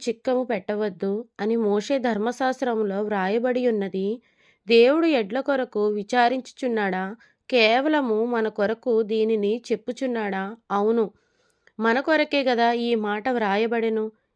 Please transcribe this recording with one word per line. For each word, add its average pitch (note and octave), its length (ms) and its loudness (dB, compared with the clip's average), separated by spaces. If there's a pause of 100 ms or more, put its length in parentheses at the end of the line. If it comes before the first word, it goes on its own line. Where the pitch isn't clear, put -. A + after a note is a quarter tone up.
చిక్కము B3 340 -2
పెట్టవద్దు G#3 840 -4 (140)
అని A3 160 0
మోషే G#3+ 420 0
ధర్మశాస్త్రములో A#3 1040 -2
వ్రాయబడి G#3+ 640 -2
ఉన్నది. G3 540 -2 (460)
దేవుడు B3 380 6
ఎడ్ల A#3+ 340 0
కొరకు B3+ 480 -2
విచారించుచున్నాడా? A3 1160 0 (460)
కేవలము B3 760 2
మన A#3 220 0
కొరకు G#3+ 540 -2
దీనిని G#3+ 540 0 (160)
చెప్పుచున్నాడా? A3 720 -4 (260)
అవును, G#3+ 360 2 (720)
మన A3+ 200 2
కొరకే D4+ 440 2
గదా A#3 280 2
ఈ A#3 240 0
మాట G#3+ 340 -4
వ్రాయబడెను. A3 840 0 (240)